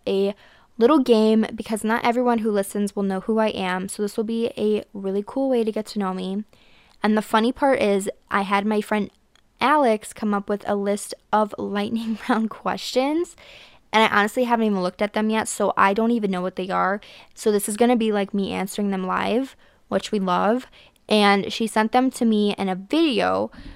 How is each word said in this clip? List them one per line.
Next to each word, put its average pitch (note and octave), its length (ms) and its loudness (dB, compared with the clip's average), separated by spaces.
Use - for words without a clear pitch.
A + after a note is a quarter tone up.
a G3 300 0
little C4+ 220 6
game A3 460 4
because A3 300 -6
not A3+ 180 0
everyone A#3+ 360 2
who A3 120 -2
listens G3+ 420 -2
will G3+ 100 -2
know F#3+ 180 -2
who A3 180 0
I A3 120 2
am, F#3 360 -4
so - 140 -8
this G3+ 160 -4
will A3 80 -2
be A3+ 320 -2
a G#3 340 0
really G3 340 -4
cool C4+ 240 -2
way A#3+ 140 2
to G#3+ 80 -2
get G#3+ 140 -6
to - 140 -8
know F#3+ 140 -2
me. F#3+ 300 -6
And G#3+ 100 4
the G#3+ 60 2
funny A3+ 300 2
part C4+ 320 2
is G3+ 260 2
I G3+ 100 2
had G3+ 240 0
my G#3+ 160 0
friend G#3 300 -2
Alex B3+ 500 2
come G#3 220 -4
up G3+ 160 -4
with G#3 180 -4
a G#3 80 0
list G3+ 380 -4
of G#3+ 240 2
lightning G#3 680 -4
<laughs> - 60 -2
round A3 200 0
questions, D4 880 -2
and A3 100 4
I - 140 2
honestly G#3+ 280 0
haven't A#3 200 2
even G3+ 160 0
looked F3+ 220 -4
at G#3 100 -2
them G#3+ 160 0
yet, A3 180 -2
so - 300 0
I G3 160 4
don't A3 160 0
even G#3+ 220 0
know F3+ 100 -2
what F#3 140 -6
they F#3 160 -6
are. F#3 280 0
So - 160 0
this G#3 180 0
is G#3 80 -4
gonna A#3+ 180 4
be, A3 160 2
like, G3+ 220 -2
me G3 180 -2
answering F#3+ 380 -4
them F#3+ 160 -4
live, G3 500 -2
which G3 240 -4
we G#3+ 80 -2
love. F#3+ 460 0
And G3+ 460 2
she A3+ 140 -2
sent A3 240 0
them B3+ 180 2
to B3 160 -2
me G#3 320 2
in G3 120 -2
a F#3 60 -4
video. G3+ 760 0